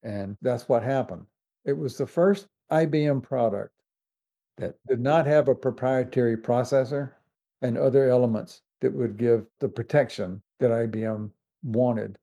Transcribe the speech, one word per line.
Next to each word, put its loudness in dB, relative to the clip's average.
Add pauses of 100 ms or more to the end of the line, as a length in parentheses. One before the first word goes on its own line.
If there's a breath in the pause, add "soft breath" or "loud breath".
And -10
that's -4
what 2
happened. -4 (380)
It -2
was -6
the -4
first 0 (220)
I 2
B 0
M 2
product -2 (840)
that -8 (140)
did 0
not 2
have 4
a 4
proprietary 0
processor -2 (480)
and -2
other 4
elements 0 (180)
that 0
would -4
give 2 (140)
the -2
protection -2 (200)
that 2
I 0
B -4
M -6 (300)
wanted -2